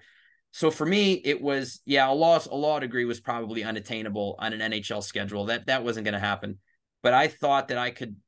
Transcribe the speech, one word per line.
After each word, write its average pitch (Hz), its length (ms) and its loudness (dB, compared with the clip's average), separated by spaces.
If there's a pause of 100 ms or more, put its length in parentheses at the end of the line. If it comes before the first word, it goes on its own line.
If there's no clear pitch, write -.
(520)
so 160 200 2
for 151 140 -2
me, 196 280 4
it 147 280 0
was, 139 440 -2
yeah, 135 240 4
a 135 40 2
law, 160 260 6 (100)
a - 60 -6
law 151 240 2
degree 123 260 -2
was 117 140 -4
probably 113 440 -4
unattainable 107 760 -4
on 110 140 -4
an 110 80 -6
N 110 120 -2
H 107 160 -6
L 104 120 -4
schedule. 101 440 -4
That, 117 220 -2
that 131 160 0
wasn't 113 220 -2
gonna 104 140 -2
happen. 101 380 -4 (440)
But 123 120 4
I 139 140 6
thought 139 400 0
that 127 100 -2
I 123 140 -2
could 117 240 -10 (120)